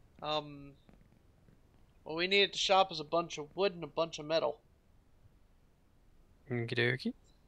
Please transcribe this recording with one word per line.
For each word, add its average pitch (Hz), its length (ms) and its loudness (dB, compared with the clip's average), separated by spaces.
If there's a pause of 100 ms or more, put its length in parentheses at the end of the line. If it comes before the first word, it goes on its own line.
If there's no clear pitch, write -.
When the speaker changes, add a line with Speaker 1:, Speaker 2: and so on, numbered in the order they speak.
(220)
Speaker 1:
Um, 147 500 -8 (1300)
what 156 120 -10
we 170 100 0
need 202 180 6
at 190 80 0
the - 60 -6
shop 190 340 4
is 156 80 -6
a 151 40 -8
bunch 165 320 -2
of 151 180 -10
wood 190 200 0
and 170 100 -10
a 147 40 -8
bunch 160 300 -4
of 156 60 -10
metal. 151 380 0 (1900)
Speaker 2:
Okie 120 240 -2
dokie. 123 380 0 (360)